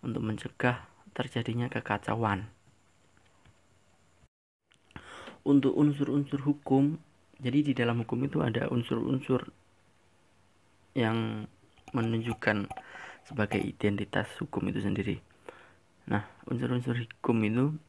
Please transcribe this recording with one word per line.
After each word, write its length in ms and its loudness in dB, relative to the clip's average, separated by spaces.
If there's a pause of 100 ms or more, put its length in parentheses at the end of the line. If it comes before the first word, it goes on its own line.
untuk 200 -2
mencegah 600 -2 (320)
terjadinya 560 -2
kekacauan. 800 -2 (3000)
Untuk 240 6
unsur-unsur 720 2
hukum, 560 2 (400)
jadi 240 2
di 160 2
dalam 240 2
hukum 240 -2
itu 160 0
ada 240 0
unsur-unsur 880 0 (1400)
yang 480 0 (480)
menunjukkan 720 0 (560)
sebagai 400 0
identitas 640 0 (160)
hukum 320 -4
itu 80 -2
sendiri. 400 -2 (880)
Nah, 160 0 (240)
unsur-unsur 480 -2
hukum 480 0
itu 320 2 (100)